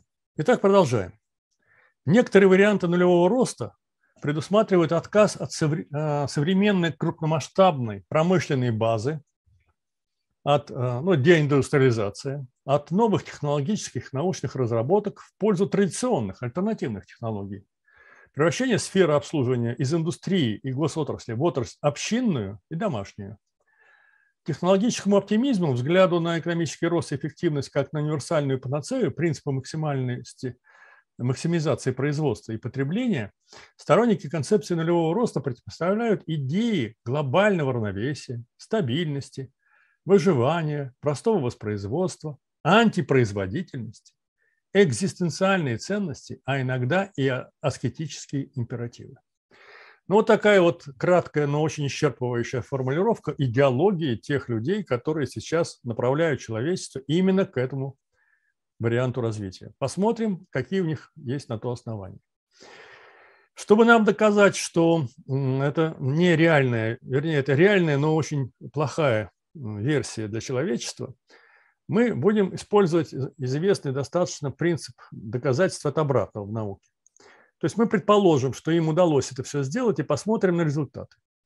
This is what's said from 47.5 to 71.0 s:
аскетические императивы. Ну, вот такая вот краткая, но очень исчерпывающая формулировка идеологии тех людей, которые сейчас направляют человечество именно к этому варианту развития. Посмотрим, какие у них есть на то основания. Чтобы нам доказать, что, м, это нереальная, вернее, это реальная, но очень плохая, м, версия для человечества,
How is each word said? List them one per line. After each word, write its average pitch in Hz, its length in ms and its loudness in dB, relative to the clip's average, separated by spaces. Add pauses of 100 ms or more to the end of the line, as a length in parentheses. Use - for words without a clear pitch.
аскетические 143 920 -6
императивы. 120 600 -10 (920)
Ну, 185 80 2
вот 220 120 4
такая 208 340 6
вот 170 260 2 (100)
краткая, 165 500 2
но 147 140 0
очень 151 260 -2
исчерпывающая 123 760 -2
формулировка 143 760 -2
идеологии 139 800 2
тех - 320 -4
людей, 131 360 -2
которые 139 440 -2
сейчас - 560 -4
направляют 127 560 0
человечество 131 600 -6
именно 190 460 2
к 185 120 -8
этому 135 400 -6 (800)
варианту 120 420 0
развития. 107 580 -8
Посмотрим, 202 720 -2
какие 165 320 -4
у 170 40 -2
них 156 300 -6
есть 143 340 -8
на 110 100 -6
то 123 120 -6
основания. 101 480 -12 (1300)
Чтобы 220 320 4
нам 226 200 8
доказать, 208 500 4
что, 165 520 0 (200)
м, 135 340 -2
это 156 380 -2
нереальная, 143 1000 2
вернее, 147 360 -2
это 139 160 0
реальная, 170 440 4
но 156 180 2
очень 147 360 -2 (200)
плохая, 135 600 -2 (240)
м, 107 240 -10
версия 110 480 -2
для 107 140 -6
человечества, 139 720 -6 (720)